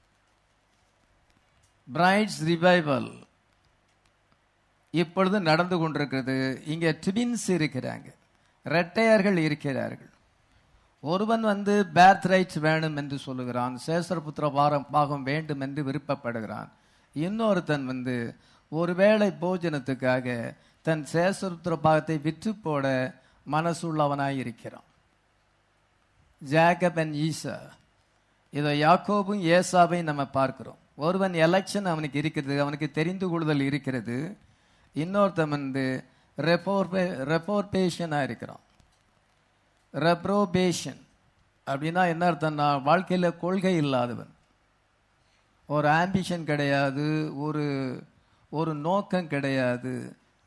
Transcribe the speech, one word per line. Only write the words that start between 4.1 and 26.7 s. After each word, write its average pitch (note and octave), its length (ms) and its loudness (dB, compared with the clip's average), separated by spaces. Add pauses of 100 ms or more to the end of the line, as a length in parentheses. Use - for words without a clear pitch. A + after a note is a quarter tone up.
இப்பொழுது F#3 480 0
நடந்து E3+ 360 2
கொண்டிருக்கிறது. C#3 580 -2 (300)
இங்கே E3 260 0
twins G#3+ 560 -2
இருக்கிறாங்க, C3 600 -2 (580)
இரட்டையர்கள் F#3+ 720 2
இருக்கிறார்கள். C3+ 760 -2 (920)
ஒருவன் G#3+ 400 0
வந்து G3+ 300 0 (200)
பேர்த் F#3 340 8
ரைட் F#3 280 2
வேணும் D#3 420 0
என்று C#3+ 200 -6
சொல்லுகிறான், B2+ 600 -6
சேஷரபுத்திர D#3 760 -4
பாரம், C#3+ 380 2
பாகம் C#3+ 320 0
வேண்டும் D3 380 -4
என்று C#3 220 -4
விருப்பப்படுகிறான். A#2 880 -6 (440)
இன்னொருத்தன் F3 720 0
வந்து B2+ 300 -4 (560)
ஒருவேளை F#3+ 580 4 (120)
போஜனத்துக்காக C#3 840 -2 (580)
தன் D#3+ 260 0
சேஷரபுத்திர F3 680 -2
பாகத்தை D#3 400 2
விற்று D#3+ 380 -4
போட C#3+ 300 -2 (600)
மனசுள்ளவனாய் D3 960 -2
இருக்கிறான். - 460 -12 (1500)
ஜேக்கப் E3+ 580 4